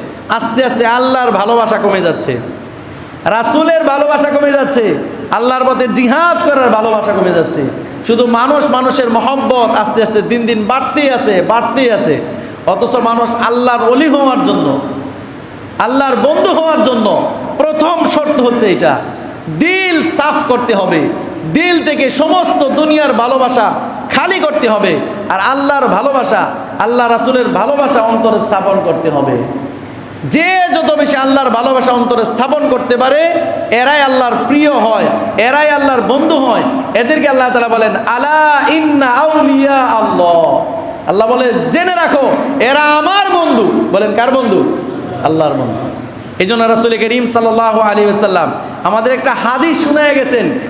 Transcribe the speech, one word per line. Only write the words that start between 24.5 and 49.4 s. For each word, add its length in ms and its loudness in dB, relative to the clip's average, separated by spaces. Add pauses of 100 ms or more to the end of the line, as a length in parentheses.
হবে, 300 0 (300)
আর 120 -2
আল্লাহর 460 0
ভালোবাসা, 600 0 (320)
আল্লাহ 300 2
রাসূলের 400 2
ভালোবাসা 520 0
অন্তরে 380 2
স্থাপন 460 0
করতে 260 0
হবে। 340 0 (840)
যে 300 2 (140)
যত 180 0
বেশি 240 0
আল্লাহর 340 2
ভালোবাসা 420 0
অন্তরে 320 0
স্থাপন 440 0
করতে 280 0
পারে, 380 2 (360)
এরাই 320 2
আল্লাহর 320 2 (140)
প্রিয় 240 4
হয়, 320 2 (340)
এরাই 320 2
আল্লাহর 300 2
বন্ধু 360 2
হয়। 260 2 (320)
এদেরকে 340 2
আল্লাহ 220 2
তাআলা 180 0
বলেন, 280 0 (100)
"আলা 600 2
ইন্না 380 2
আউলিয়া 760 2
আল্লাহ।" 840 2 (420)
আল্লাহ 220 0
বলে, 240 0 (200)
"জেনে 220 0
রাখো, 420 0 (240)
এরা 200 2
আমার 540 2
বন্ধু।" 580 2
বলেন, 220 0
কার 160 2
বন্ধু? 460 0 (480)
আল্লাহর 280 2
বন্ধু। 380 -4 (480)
এই 80 0
জন্য 180 0
রাসূল 320 2
করিম 300 0
সাল্লাল্লাহু 540 2
আলাইহি 240 2
ওয়াসাল্লাম 480 0 (320)
আমাদের 280 2
একটা 220 0
হাদিস 500 -2